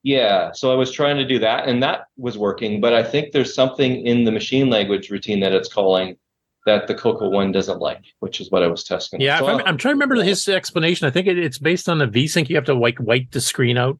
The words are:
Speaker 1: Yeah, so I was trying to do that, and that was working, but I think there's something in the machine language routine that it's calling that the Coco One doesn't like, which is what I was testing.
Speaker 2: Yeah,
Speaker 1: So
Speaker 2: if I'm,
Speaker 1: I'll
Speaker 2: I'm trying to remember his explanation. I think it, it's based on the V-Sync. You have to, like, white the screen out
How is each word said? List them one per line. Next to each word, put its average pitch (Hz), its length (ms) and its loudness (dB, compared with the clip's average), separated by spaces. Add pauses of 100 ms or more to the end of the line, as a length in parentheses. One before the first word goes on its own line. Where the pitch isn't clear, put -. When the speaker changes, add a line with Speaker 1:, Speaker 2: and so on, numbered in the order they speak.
Speaker 1:
Yeah, 104 480 2
so 131 200 0
I 127 40 4
was 127 160 0
trying 143 260 0
to 135 80 -2
do 127 140 0
that, 117 280 0
and 123 140 0
that 151 240 -2 (100)
was 120 220 -8
working, 104 420 -2
but 117 140 4
I 117 80 4
think 147 300 -2
there's 135 240 0
something 131 500 0
in 120 180 4
the 110 80 4
machine 127 380 0
language 101 400 0
routine 101 300 -4
that 95 120 2
it's 95 160 0
calling 92 480 0 (520)
that 104 200 2
the 110 60 -4
Coco 107 340 -2
One 98 240 0
doesn't 92 280 -2
like, 73 240 -6 (160)
which - 200 -10
is - 120 -8
what 92 100 2
I 85 60 4
was 85 160 -4
testing. - 360 -8
Speaker 2:
Yeah, 143 200 0
Speaker 1:
So 135 60 0
Speaker 2:
if - 80 2
I'm, 254 80 0
Speaker 1:
I'll 190 60 -2
Speaker 2:
I'm 165 100 0
trying 277 160 0
to - 20 2
remember 269 280 2
his 185 240 0
explanation. 175 600 0
I - 20 2
think 175 180 0
it, 180 120 0
it's 131 180 -4
based 165 320 -2
on 165 80 0
the 147 100 2
V-Sync. 135 420 0
You 170 60 0
have 143 100 0
to, 139 100 2
like, 120 240 0
white 123 320 0
the 120 100 -4
screen 123 380 0
out 127 200 -2